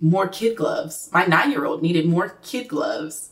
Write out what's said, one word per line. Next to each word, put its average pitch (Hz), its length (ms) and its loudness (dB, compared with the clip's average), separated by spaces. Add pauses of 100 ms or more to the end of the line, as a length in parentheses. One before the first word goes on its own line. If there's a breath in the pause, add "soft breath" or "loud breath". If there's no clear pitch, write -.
more 185 260 4
kid 226 280 -2
gloves. - 580 -4
My 185 120 4
nine-year-old 160 560 0
needed 165 260 2
more 170 340 0
kid - 280 -8
gloves - 640 -6